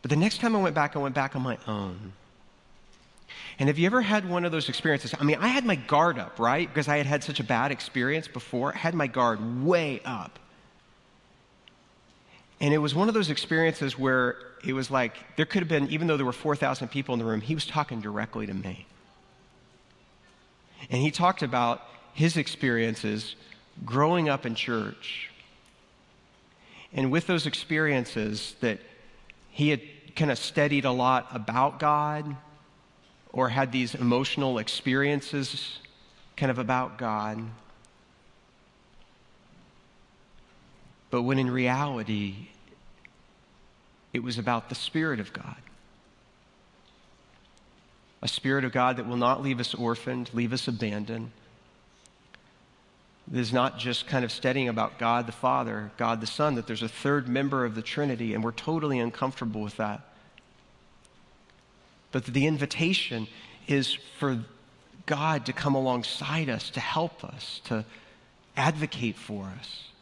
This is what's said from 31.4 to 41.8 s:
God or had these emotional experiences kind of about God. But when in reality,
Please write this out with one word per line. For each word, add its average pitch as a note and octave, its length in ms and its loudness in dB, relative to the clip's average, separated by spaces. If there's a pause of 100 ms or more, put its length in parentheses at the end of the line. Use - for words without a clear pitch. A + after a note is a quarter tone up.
God D3+ 580 0 (960)
or B2+ 160 2
had C3 240 0
these B2 220 0
emotional B2+ 640 2
experiences C#3 1200 -2 (580)
kind C3+ 140 2
of B2 80 0
about B2+ 400 -2
God. G#2+ 400 -4 (3750)
But B2 120 0
when C3+ 160 2
in B2+ 120 2
reality, A#2+ 1000 -2 (1600)